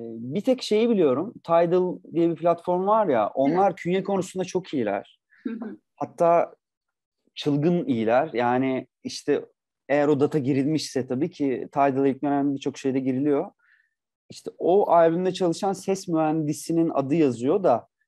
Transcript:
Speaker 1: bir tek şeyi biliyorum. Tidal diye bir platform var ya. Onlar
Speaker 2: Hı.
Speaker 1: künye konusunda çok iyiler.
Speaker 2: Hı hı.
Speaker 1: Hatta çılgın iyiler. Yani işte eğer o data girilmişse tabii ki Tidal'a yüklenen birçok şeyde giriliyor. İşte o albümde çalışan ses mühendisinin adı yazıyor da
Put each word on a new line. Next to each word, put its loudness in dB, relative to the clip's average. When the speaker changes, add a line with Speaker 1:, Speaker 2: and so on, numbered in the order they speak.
Speaker 1:
bir -8
tek 0
şeyi 2
biliyorum. 2
Tidal 2
diye 2
bir -2
platform 0
var 4
ya. 2
Onlar 2
Speaker 2:
Hı. -4
Speaker 1:
künye -2
konusunda -4
çok -6
iyiler. -4
Speaker 2:
Hı -6
hı. -10
Speaker 1:
Hatta 0
çılgın 0
iyiler. 0
Yani -2
işte -4
eğer 2
o 2
data 0
girilmişse -2
tabii -2
ki -4
Tidal'a 2
yüklenen -2
birçok -8
şeyde -2
giriliyor. -2
İşte -16
o 2
albümde 4
çalışan -2
ses -6
mühendisinin -2
adı -2
yazıyor 2
da 2